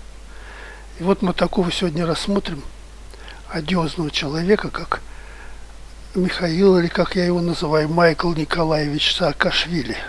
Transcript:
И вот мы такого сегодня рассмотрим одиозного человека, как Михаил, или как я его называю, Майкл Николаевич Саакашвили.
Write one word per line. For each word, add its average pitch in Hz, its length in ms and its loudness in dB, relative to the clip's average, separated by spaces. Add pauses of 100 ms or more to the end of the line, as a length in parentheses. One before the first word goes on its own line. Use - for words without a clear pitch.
(1000)
И 165 60 -4
вот 190 180 4
мы 180 120 2
такого 175 360 2
сегодня 170 340 0
рассмотрим 170 580 0 (840)
одиозного 160 640 -2
человека, 165 600 2
как - 320 -4 (1120)
Михаил, 180 640 4
или 170 100 4
как 180 280 0
я 180 80 2
его 175 160 2
называю, 156 480 2
Майкл 170 440 4
Николаевич 151 840 2
Саакашвили. 156 840 0 (120)